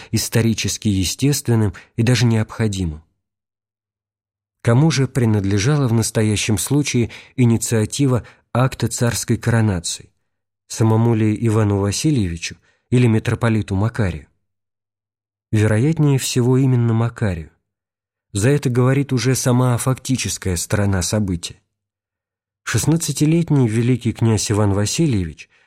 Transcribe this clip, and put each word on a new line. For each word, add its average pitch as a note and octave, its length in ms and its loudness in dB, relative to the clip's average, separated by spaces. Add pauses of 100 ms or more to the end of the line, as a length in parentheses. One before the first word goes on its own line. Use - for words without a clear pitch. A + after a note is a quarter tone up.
(120)
исторически A2 760 -2
естественным G#2+ 840 0 (220)
и A2+ 80 0
даже A#2+ 220 2
необходимым. G#2 760 -2 (1600)
Кому B2+ 280 4
же C3 180 0
принадлежала A2 800 0
в A2+ 60 0
настоящем G#2+ 640 0
случае C3 540 0 (240)
инициатива A#2 880 0 (280)
акта B2 360 -2
царской A#2 500 -2
коронации? G#2+ 760 -2 (560)
Самому A2+ 460 2
ли G#2+ 240 0 (100)
Ивану G#2+ 300 2
Васильевичу G2 800 -2 (320)
или B2 160 4
митрополиту A2 680 0
Макарию? F#2+ 500 -2 (1300)
Вероятнее C3 640 2
всего, B2+ 400 0
именно B2 360 2
Макарию. A2+ 580 -2 (800)
За G2+ 180 0
это C#3+ 220 0
говорит C3 420 0
уже B2+ 220 0
сама B2 420 2
фактическая G#2 800 -4
сторона G2 460 -2
события. F#2+ 580 -4 (1040)
Шестнадцатилетний D3+ 1040 0
великий A#2 460 0
князь A2+ 380 0
Иван G#2 220 2
Васильевич, G#2 720 -2 (200)